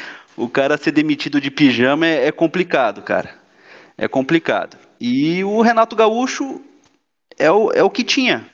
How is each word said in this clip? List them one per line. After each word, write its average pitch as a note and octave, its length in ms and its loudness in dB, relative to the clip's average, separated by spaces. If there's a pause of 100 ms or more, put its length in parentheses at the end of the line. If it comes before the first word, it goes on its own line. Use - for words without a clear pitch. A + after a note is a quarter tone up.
(360)
o A#2 140 -6
cara C#3 280 0
ser D#3 140 -2
demitido D3 480 0
de C#3 100 -4
pijama C3+ 560 2
é, D3+ 220 0
é D#3 40 0
complicado, D#3 720 -2
cara. - 340 -4 (600)
É G2+ 100 -4
complicado. C3+ 720 -2 (220)
E C#3+ 460 0
o G#3 160 0
Renato A3+ 340 2
Gaúcho A#3+ 640 -2 (800)
é D3 100 4
o, G3+ 220 4
é D3 120 4
o G3 60 4
que A#3 140 -4
tinha, G#3 500 -2